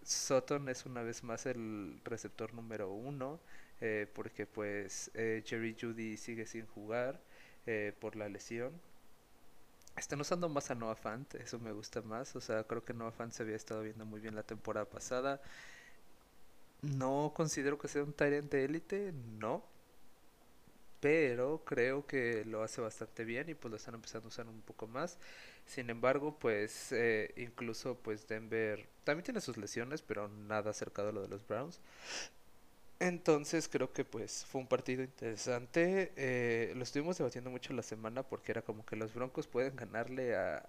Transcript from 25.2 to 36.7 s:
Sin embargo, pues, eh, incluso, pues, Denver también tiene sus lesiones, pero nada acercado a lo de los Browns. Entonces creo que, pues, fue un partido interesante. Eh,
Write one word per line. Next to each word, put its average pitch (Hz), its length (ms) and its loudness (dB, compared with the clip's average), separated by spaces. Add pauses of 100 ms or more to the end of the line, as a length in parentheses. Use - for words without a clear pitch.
Sin 123 240 -4
embargo, 135 500 4
pues, 107 540 2
eh, 113 440 4
incluso, 120 600 -4
pues, 107 300 -4
Denver 110 600 0 (160)
también 156 220 2
tiene 233 160 0
sus 117 160 -2
lesiones, 120 440 -2
pero 104 280 -2
nada 107 420 0
acercado 104 380 -2
a - 20 2
lo 104 100 0
de 98 60 -2
los 101 200 -6
Browns. 135 340 -2 (1200)
Entonces 160 680 4
creo 131 240 2
que, 139 140 0
pues, - 400 -4
fue 135 160 -2
un 123 60 -6
partido 127 360 4
interesante. 131 1120 4
Eh, 120 600 4